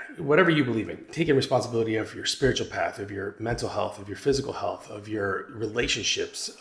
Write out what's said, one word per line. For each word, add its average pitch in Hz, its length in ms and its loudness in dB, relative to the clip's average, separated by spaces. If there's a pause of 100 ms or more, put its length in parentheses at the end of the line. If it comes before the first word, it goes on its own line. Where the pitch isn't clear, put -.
(180)
Whatever 165 320 6
you 151 140 6
believe 113 260 0
in, - 220 -10
taking 156 240 4
responsibility 113 600 2
of 110 180 -4
your 95 100 -6
spiritual 120 420 2
path, 87 320 -2
of 101 120 -8
your 98 260 -6
mental 117 300 -2
health, 101 320 -2
of 101 80 -12
your 101 100 -8
physical 131 360 0
health, - 360 -6
of 107 200 -12
your 101 420 -2
relationships, 110 1000 -2 (120)